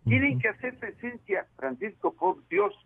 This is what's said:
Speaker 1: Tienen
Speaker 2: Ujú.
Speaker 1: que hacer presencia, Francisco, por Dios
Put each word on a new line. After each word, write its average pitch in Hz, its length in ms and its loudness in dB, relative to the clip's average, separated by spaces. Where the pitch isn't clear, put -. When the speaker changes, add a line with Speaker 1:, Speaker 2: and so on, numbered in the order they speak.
Speaker 1:
Tienen 277 280 4
Speaker 2:
Ujú. 226 80 0
Speaker 1:
que 220 80 2
hacer 254 300 -6
presencia, 226 680 -6
Francisco, 147 580 -4
por - 340 -2
Dios 202 240 2